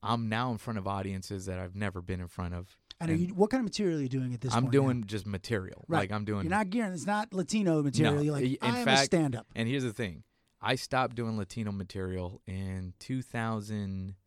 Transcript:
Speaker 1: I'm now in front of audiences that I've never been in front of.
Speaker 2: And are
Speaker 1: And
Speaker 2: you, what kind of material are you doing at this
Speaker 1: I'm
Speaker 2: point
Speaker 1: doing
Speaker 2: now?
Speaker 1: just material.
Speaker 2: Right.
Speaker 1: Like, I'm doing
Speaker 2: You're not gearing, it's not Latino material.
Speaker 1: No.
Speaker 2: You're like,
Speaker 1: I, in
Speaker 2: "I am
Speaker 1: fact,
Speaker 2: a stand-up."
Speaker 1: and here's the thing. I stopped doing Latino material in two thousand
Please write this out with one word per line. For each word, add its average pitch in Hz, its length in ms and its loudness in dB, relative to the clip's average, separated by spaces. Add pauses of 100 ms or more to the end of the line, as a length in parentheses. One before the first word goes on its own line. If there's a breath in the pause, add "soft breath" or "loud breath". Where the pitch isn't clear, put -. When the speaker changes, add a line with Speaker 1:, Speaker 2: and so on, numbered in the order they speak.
Speaker 1:
I'm 113 280 0
now 120 220 0
in 110 60 -2
front 110 220 -6
of 92 80 -4
audiences 98 600 -4
that 92 120 -4
I've 92 160 -8
never 98 260 -4
been 90 180 -4
in 87 80 -6
front 87 280 -6
of. 90 220 -10 (220)
Speaker 2:
And 165 120 0
are - 20 4
Speaker 1:
And 170 140 2
Speaker 2:
you, 202 80 -6
what 202 160 6
kind 262 80 2
of 240 60 -2
material 175 340 0
are - 20 0
you 131 80 0
doing 127 240 -2
at 117 80 -8
this 123 120 0
Speaker 1:
I'm 117 100 6
Speaker 2:
point 135 80 2
Speaker 1:
doing 131 300 6
Speaker 2:
now? 107 40 -4
Speaker 1:
just 101 220 -4
material. 98 600 -4
Speaker 2:
Right. 165 120 2
Speaker 1:
Like, 98 120 0
I'm 107 140 -2
doing 104 200 0
Speaker 2:
You're 160 40 0
not 202 220 2
gearing, 214 220 0
it's 156 120 -6
not 208 280 -2
Latino 185 500 2
material. 143 320 4
Speaker 1:
No. 147 60 2
Speaker 2:
You're 147 120 2
like, 139 100 0
Speaker 1:
I, 127 40 4
in 131 280 0
Speaker 2:
"I 247 40 0
am 240 60 0
Speaker 1:
fact, 135 160 6
Speaker 2:
a 139 40 6
stand-up." 135 500 2
Speaker 1:
and 113 120 0
here's 131 160 0
the 120 100 -2
thing. 98 300 -4 (380)
I 110 120 2
stopped 127 420 0
doing 113 220 -2
Latino 104 340 -4
material 92 760 -4
in 95 500 -6
two 131 240 -4
thousand 104 960 -4 (120)